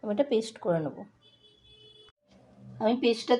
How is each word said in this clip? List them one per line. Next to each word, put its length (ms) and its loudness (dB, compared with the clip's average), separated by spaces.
আমি 120 -6
এটা 180 2
পেস্ট 220 -2
করে 200 2
নেব। 120 -8
আমি 180 4
পেস্টটা 400 2